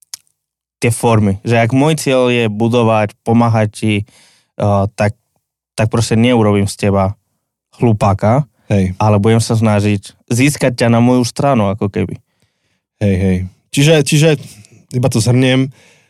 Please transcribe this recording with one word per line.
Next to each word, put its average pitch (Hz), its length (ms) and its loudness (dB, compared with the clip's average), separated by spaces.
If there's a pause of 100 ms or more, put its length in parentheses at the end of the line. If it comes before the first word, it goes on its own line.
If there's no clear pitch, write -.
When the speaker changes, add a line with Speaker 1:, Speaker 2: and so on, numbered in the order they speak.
(800)
Speaker 1:
tie 117 120 -2
formy. 104 520 0
Že 117 160 -2
ak 117 140 0
môj 143 240 2
cieľ 131 320 0
je 120 200 0
budovať, 110 720 0
pomáhať 113 480 2
ti, 110 300 -4
eh, - 880 -4
tak, 104 260 -2 (600)
tak 113 140 -2
proste 117 260 -2
neurobím 110 520 2
z - 140 -10
teba 98 380 0 (540)
chlupáka, 110 760 0 (220)
Speaker 2:
Hej. 95 280 0
Speaker 1:
ale 107 220 0
budem 110 220 2
sa 117 140 -2
snažiť 104 600 -2 (100)
získať 131 520 -2
ťa 120 120 0
na 117 120 2
moju 123 240 2
stranu, 127 440 -2
ako 101 200 -4
keby. 95 300 -6 (800)
Speaker 2:
Hej, 101 180 0
hej. 95 200 0 (320)
Čiže, 147 340 2
čiže 151 260 2 (640)
iba 127 160 -2
to 117 100 -2
zhrniem, 131 540 0 (380)